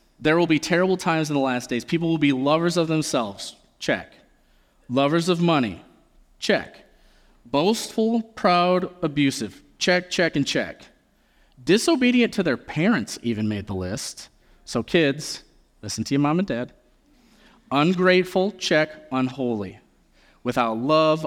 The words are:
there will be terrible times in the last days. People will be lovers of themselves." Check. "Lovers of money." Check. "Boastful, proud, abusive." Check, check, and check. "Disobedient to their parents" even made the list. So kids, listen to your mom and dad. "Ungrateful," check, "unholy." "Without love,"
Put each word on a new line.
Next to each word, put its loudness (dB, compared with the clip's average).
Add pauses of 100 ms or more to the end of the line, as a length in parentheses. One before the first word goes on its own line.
(200)
there 2
will 2
be 4
terrible 0
times 0
in 0
the 2
last -2
days. -4
People -2
will 0
be 4
lovers 0
of 2
themselves." -4 (240)
Check. -4 (760)
"Lovers 0
of 0
money." 0 (560)
Check. -4 (600)
"Boastful, 0 (120)
proud, 2 (120)
abusive." -2 (160)
Check, 0
check, 0
and 0
check. -4 (840)
"Disobedient 2
to 0
their -2
parents" -2
even -2
made -4
the -6
list. -8 (360)
So -4
kids, -2 (360)
listen -6
to -4
your 2
mom 2
and -2
dad. -6 (960)
"Ungrateful," 2
check, 0 (200)
"unholy." -4 (640)
"Without 0
love," 2